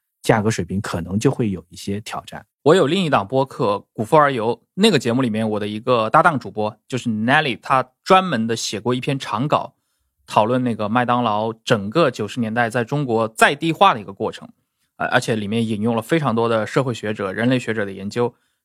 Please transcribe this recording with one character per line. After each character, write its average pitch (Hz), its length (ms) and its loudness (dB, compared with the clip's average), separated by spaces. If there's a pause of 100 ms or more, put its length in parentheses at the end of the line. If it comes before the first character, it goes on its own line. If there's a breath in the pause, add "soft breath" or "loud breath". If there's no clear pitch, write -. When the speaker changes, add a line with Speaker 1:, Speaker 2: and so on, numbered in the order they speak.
(220)
Speaker 1:
价 113 200 4
格 110 80 2
水 98 140 -2
平， 92 160 -4
可 - 200 -6
能 85 160 -4
就 127 140 2
会 113 200 -2
有 87 180 -6
一 - 80 -20
些 101 240 -8
挑 - 260 -10
战。 - 180 -16 (180)
Speaker 2:
我 180 120 6
有 165 140 4
另 185 160 0
一 151 40 -2
档 113 180 2
播 131 180 0
客 107 300 -2 (180)
《古 113 120 -4
风 156 160 6
而 143 120 6
游》， 113 240 -2 (180)
那 214 160 4
个 156 80 4
节 117 140 -2
目 131 100 2
里 120 80 0
面 110 180 -2
我 107 120 -2
的 104 80 -4
一 107 100 -6
个 113 320 0
搭 151 100 6
档 170 160 4
主 107 140 -8
播， 107 260 -6 (120)
就 131 100 -4
是 120 100 -8
Nelly， 120 540 0
他 131 300 0 (100)
专 185 220 4
门 117 240 -2
的 113 80 -2
写 - 240 -6
过 123 120 -2
一 127 80 -2
篇 139 160 -2
长 127 300 -4
稿， 143 300 -2 (500)
讨 110 180 2
论 127 200 0
那 117 100 -2
个 104 140 -4
麦 120 160 2
当 123 180 0
劳 110 300 -2
整 104 360 0
个 147 220 2
九 110 160 -6
十 123 140 -6
年 110 120 -2
代 117 160 0
在 120 140 -2
中 143 220 -2
国 113 240 0
在 180 260 4
地 160 180 -2
化 190 220 4
的 110 60 -8
一 95 40 -12
个 98 80 -14
过 98 200 -6
程， - 160 -16 (480)
呃， - 100 -4
而 - 140 2
且 117 160 -2
里 104 100 -6
面 113 180 -2
引 107 160 -4
用 113 140 0
了 110 80 -2
非 165 160 0
常 131 160 -2
多 117 140 0
的 110 180 0
社 143 160 0
会 127 100 -2
学 107 220 -6
者、 98 180 -4
人 110 160 0
类 131 80 2
学 123 160 -4
者 110 120 -2
的 98 80 -8
研 95 180 -10
究， 120 240 -2 (300)